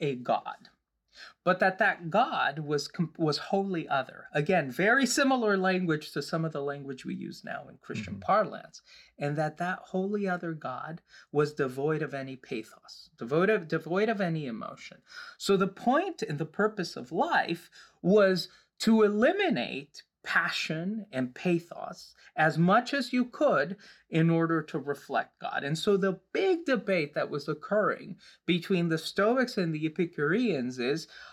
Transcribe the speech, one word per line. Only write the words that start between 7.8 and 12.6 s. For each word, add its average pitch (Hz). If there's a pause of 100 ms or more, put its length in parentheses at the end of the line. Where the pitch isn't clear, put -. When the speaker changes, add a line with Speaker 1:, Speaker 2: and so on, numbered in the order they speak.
Speaker 2:
Mm-hmm. 98
Speaker 1:
parlance, - (340)
and 147
that 151
that 180 (120)
wholly 196
other 175
God 147 (300)
was 147
devoid 143
of 139
any 135
pathos, -